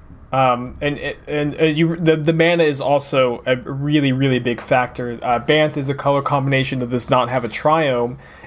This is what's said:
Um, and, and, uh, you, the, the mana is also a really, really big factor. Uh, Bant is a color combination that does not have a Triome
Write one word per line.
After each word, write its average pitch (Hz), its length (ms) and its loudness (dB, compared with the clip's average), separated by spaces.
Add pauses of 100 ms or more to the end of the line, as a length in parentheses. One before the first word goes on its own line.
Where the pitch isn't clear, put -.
(340)
Um, 127 480 0
and, 147 160 -2 (300)
and, 147 340 -2
uh, 160 40 4
you, 160 300 2
the, 160 220 2
the 156 160 0
mana 170 300 2
is 143 180 0
also 131 640 0
a 127 100 2
really, 139 560 0
really 131 280 2
big 120 220 -2
factor. 123 600 -2
Uh, 120 160 0
Bant 151 400 2
is 139 120 -4
a 139 40 0
color 139 300 0
combination 135 560 0
that 120 100 -4
does 123 180 -2
not 127 220 2
have 127 160 -2
a - 20 -4
Triome 131 680 0 (300)